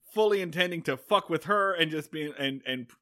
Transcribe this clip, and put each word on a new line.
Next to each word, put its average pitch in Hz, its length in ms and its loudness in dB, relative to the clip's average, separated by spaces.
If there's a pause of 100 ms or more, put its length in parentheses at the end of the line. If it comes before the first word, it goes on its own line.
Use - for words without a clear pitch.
(120)
fully 208 300 4
intending 175 400 -2
to 139 160 -2
fuck - 320 0
with 160 140 0
her, 196 280 2
and 165 180 2
just 156 220 -6
being, 151 260 -6
and, 135 280 -4
and 127 240 -6 (120)